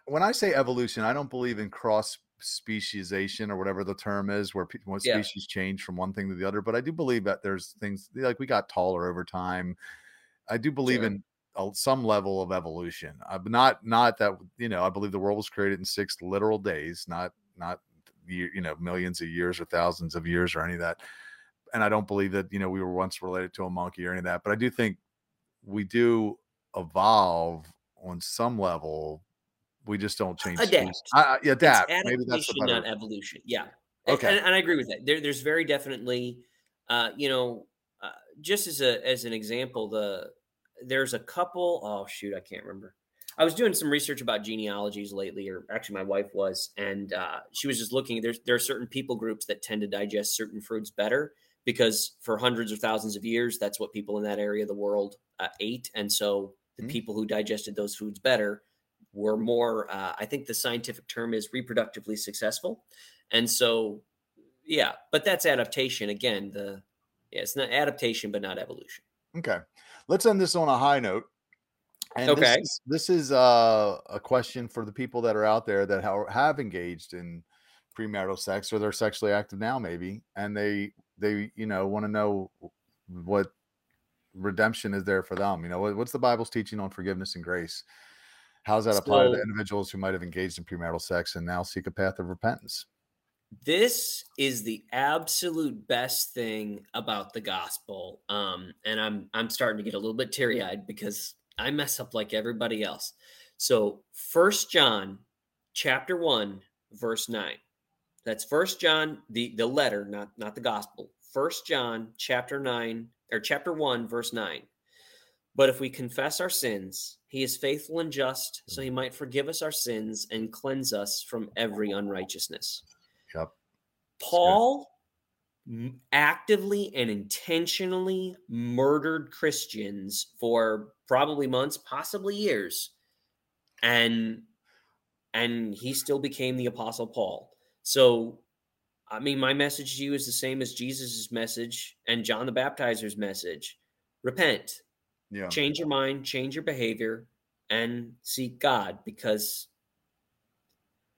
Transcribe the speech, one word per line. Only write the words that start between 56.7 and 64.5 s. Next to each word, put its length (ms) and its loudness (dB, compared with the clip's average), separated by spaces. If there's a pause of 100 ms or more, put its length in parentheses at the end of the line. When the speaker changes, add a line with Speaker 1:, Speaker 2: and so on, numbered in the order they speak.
Speaker 2:
the 60 -10
Speaker 1:
Hmm. 60 -8
Speaker 2:
people 240 -4
who 120 -2
digested 500 -2
those 200 -4
foods 240 -10
better 440 2 (480)
were 240 0
more, 560 2
uh, 260 -4
I 80 -4
think 200 -4
the 80 -6
scientific 540 -4
term 260 -4
is 200 -2
reproductively 640 -2
successful. 680 -4 (460)
And 180 4
so, 520 2 (640)